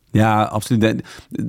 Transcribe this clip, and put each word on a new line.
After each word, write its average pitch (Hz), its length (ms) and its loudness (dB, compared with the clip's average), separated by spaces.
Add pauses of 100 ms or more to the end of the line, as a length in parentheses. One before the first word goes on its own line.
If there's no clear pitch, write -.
(100)
Ja, 107 320 2
absoluut. 110 380 -2
De-, - 680 -4